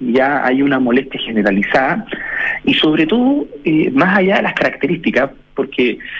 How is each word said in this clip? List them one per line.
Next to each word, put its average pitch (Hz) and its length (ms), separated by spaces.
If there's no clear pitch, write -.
ya 131 440
hay 131 180
una 139 160
molestia 123 420
generalizada 117 880
y - 100
sobre 156 320
todo, 254 400
eh, 156 280
más 180 260
allá 190 180
de 233 60
las 196 120
características, 139 760
porque, 123 440